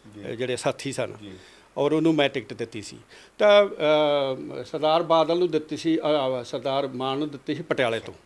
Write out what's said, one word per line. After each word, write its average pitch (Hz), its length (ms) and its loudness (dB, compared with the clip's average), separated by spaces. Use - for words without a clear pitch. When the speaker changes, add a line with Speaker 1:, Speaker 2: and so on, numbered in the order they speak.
Speaker 1:
ਜੀ। 104 60 -18
Speaker 2:
ਅ, 120 140 -8
ਜਿਹੜੇ 123 220 -4
ਸਾਥੀ 135 360 -4
ਸਨ 113 300 -6
Speaker 1:
ਜੀ। 101 80 -16
Speaker 2:
ਔਰ 143 160 2
ਉਹਨੂੰ 160 220 4
ਮੈਂ 143 140 4
ਟਿਕਟ 123 240 -8
ਦਿੱਤੀ 110 300 -10
ਸੀ। - 140 -16
ਤਾਂ, 208 280 8
ਅ, 147 960 0
ਸਰਦਾਰ 156 380 2
ਬਾਦਲ 165 360 2
ਨੂੰ 180 120 0
ਦਿੱਤੀ 156 260 -2
ਸੀ, 160 220 0
ਅ, - 20 -4
ਅ, 131 440 0
ਸਰਦਾਰ 135 420 -2
ਮਾਨ 131 320 -4
ਨੂੰ 151 120 -4
ਦਿੱਤੀ 143 240 -6
ਸੀ 160 80 -8
ਪਟਿਆਲੇ 117 380 0
ਤੋਂ। 98 140 -14